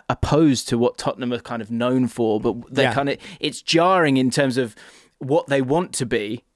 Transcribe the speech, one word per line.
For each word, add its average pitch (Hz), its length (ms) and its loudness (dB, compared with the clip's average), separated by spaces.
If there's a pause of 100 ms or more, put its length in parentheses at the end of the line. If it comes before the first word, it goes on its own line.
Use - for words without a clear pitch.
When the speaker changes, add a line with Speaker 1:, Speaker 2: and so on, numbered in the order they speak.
Speaker 1:
opposed 143 600 2
to 123 80 0
what 120 200 0
Tottenham 123 360 -6
are 117 60 -6
kind 117 220 -10
of 107 80 -12
known 123 380 0
for, 110 320 0
but 110 160 0 (180)
they're 135 120 2
Speaker 2:
Yeah. 123 80 0
Speaker 1:
kinda, 139 240 -2 (220)
it's 151 220 -6
jarring 165 560 4
in 127 140 2
terms 135 260 0
of 120 180 -2 (440)
what 143 280 0
they 139 140 2
want 151 320 0
to 131 120 -4
be 113 380 -4 (120)